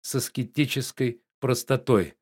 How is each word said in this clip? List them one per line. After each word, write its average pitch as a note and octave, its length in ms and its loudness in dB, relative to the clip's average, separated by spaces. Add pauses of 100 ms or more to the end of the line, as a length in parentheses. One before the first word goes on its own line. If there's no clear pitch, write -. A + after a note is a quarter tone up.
с - 140 -12
аскетической C3 1080 -2 (180)
простотой. B2 800 2